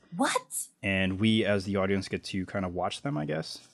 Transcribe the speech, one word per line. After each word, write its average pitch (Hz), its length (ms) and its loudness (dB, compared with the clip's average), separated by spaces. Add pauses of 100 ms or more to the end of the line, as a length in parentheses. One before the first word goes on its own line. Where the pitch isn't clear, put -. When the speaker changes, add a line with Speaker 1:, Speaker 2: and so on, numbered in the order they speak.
(160)
Speaker 1:
What? - 500 -2 (160)
Speaker 2:
And 95 360 2
we, 110 280 4
as 101 180 2
the 98 120 0
audience, 95 320 2
get 92 160 -4
to 95 200 -4
kind 98 220 -4
of 87 80 -6
watch 90 280 -4
them, 143 140 -2
I 151 80 -2
guess, 156 340 -6 (160)